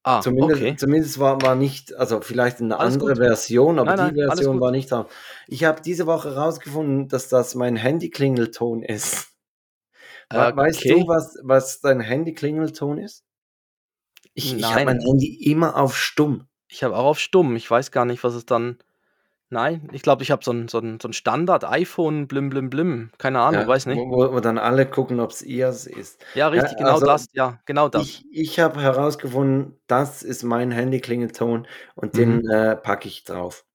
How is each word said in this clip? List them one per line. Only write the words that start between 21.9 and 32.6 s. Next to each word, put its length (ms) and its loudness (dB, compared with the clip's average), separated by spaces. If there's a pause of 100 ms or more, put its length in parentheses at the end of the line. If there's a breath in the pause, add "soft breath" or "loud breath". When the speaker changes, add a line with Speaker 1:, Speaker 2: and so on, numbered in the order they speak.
Speaker 1:
blim, 240 -4
blim, 180 -4
blim. 480 -2
Keine 220 -2
Ahnung, 220 4
Speaker 2:
Ja, 60 -2
Speaker 1:
weiß 200 2
nicht. 100 -2
Speaker 2:
wo, 140 -6
wo, 220 4
wo 60 0
dann 200 0
alle 280 4
gucken, 320 -2
ob's 220 -4
ihrs 460 -4
ist. 360 -18 (120)
Speaker 1:
Ja, 140 2
richtig, 240 2
Speaker 2:
Ja, 40 -12
Speaker 1:
genau 160 4
Speaker 2:
also 140 4
Speaker 1:
das, 260 4
ja, 320 -2
genau 240 2
das. 140 0
Speaker 2:
ich, 280 -12
ich 280 -4
hab 180 2
herausgefunden, 1120 0
das 340 0
ist 220 -10
mein 260 0
Handy-Klingelton 960 -2 (300 loud breath)
und 200 -8
den, 280 4
Speaker 1:
Mhm. 80 -6
Speaker 2:
äh, 240 2